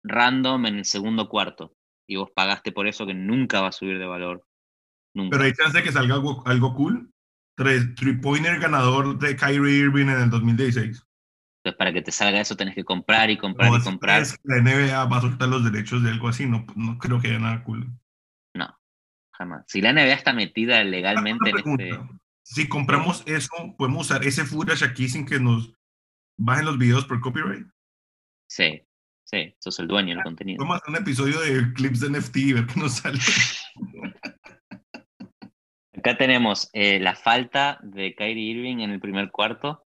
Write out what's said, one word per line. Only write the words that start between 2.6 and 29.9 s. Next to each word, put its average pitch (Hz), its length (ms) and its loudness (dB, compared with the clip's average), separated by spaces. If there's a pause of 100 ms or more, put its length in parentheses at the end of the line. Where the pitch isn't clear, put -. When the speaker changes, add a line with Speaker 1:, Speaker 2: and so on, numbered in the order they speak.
Speaker 1:
por 101 160 -4
eso 104 200 -6
que 98 60 -6
nunca 104 480 0
va 95 80 0
a - 40 -6
subir 95 240 -6
de 92 80 -8
valor. 87 400 -8 (680)
Nunca. 98 220 -2
Speaker 2:
Pero 135 80 4
hay 127 80 4
chance 156 240 2
de 175 60 6
que 160 80 -2
salga 131 240 4
algo, 139 300 -2
algo 127 300 2
cool. 170 340 0 (480)
Tres, 127 380 2
three-pointer 139 640 0
ganador 139 600 2
de 143 160 0
Kyrie 143 440 4
Irving 143 280 4
en 131 140 2
el 120 80 6
dos 117 120 4
mil 117 140 4
dieciséis. 117 500 0 (540)
Speaker 1:
Entonces, - 180 -8
para 92 160 0
que 87 80 -2
te 82 100 -10
salga 101 280 0
eso 104 160 -4
tenés 95 180 -4
que 95 120 -8
comprar 107 440 2
y 107 80 2
comprar 104 320 2
Speaker 2:
No, 120 60 6
Speaker 1:
y 120 40 6
Speaker 2:
es, 120 40 2
Speaker 1:
comprar. 98 380 2
Speaker 2:
es - 120 -4
que - 120 -16
la 131 120 0
N 127 180 6
B 139 180 4
A 131 120 0
va 123 120 2
a 120 40 2
soltar 123 280 0
los 127 140 2
derechos 110 380 -2
de 117 80 2
algo 117 200 -2
así, 131 180 -2
no, 113 180 0 (100)
no 113 220 -4
creo 123 220 0
que 120 80 0
haya 113 120 -2
nada 113 260 -4
cool. 117 220 -8 (680)
Speaker 1:
No, - 180 -8 (600)
jamás. 87 340 -12
Si 98 140 -2
la 110 80 6
N 147 140 6
B 131 80 6
A 139 40 4
está 139 180 0
metida 113 500 0
legalmente 104 600 0
Speaker 2:
Una 107 60 4
Speaker 1:
en 202 80 2
este 147 200 0
Speaker 2:
pregunta. 90 400 -8 (260)
Si 147 240 -4
compramos 147 600 0
eso, 156 500 -6
¿podemos 139 320 -2
usar 139 160 0
ese 139 200 0
footage 151 380 -2
aquí 127 260 -2
sin 147 160 -4
que 143 140 -2
nos 117 340 2 (680)
bajen 131 260 0
los 147 140 -2
videos 127 260 4
por 127 140 -4
copyright? 156 480 -6 (840)
Speaker 1:
Sí, 78 320 -4 (440)
sí, - 340 -6
sos - 200 -8
el 82 80 -6
dueño 95 240 0